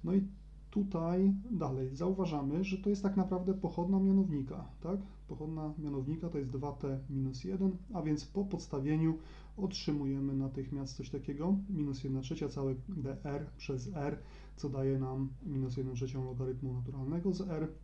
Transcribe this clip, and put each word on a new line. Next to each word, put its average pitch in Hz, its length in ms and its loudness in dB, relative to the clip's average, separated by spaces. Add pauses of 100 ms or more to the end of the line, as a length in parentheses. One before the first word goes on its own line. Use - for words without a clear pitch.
No 170 100 2
i 196 140 6 (440)
tutaj 196 600 4 (180)
dalej 135 440 0
zauważamy, 165 680 2
że 190 140 0
to 202 120 2
jest 202 140 2
tak 196 140 4
naprawdę 180 360 4
pochodna 175 460 2
mianownika, 180 680 4 (140)
tak? 190 180 -2 (280)
Pochodna 151 500 -4
mianownika 151 520 -2
to 160 80 -2
jest 131 140 -2
dwa 143 200 -2
T 139 280 -2 (100)
minus 135 340 -2
jeden, 185 340 2 (160)
a 175 80 -2
więc 151 240 2
po 202 200 -2
podstawieniu 160 720 2 (400)
otrzymujemy 139 760 0
natychmiast 135 640 -2
coś 131 120 -6
takiego, 147 460 2 (140)
minus 147 340 0
jedna 135 180 0
trzecia 151 280 -2
całek 135 280 0 (120)
D 139 340 -4
R 147 340 -4
przez 127 360 -4
R, 151 260 -2 (360)
co 143 140 -4
daje 135 300 2
nam 131 300 0 (160)
minus 131 320 -2
jedną 127 160 -2
trzecią 131 320 -2
logarytmu 127 480 -2
naturalnego 135 600 0
z - 80 0
R. 175 260 0 (160)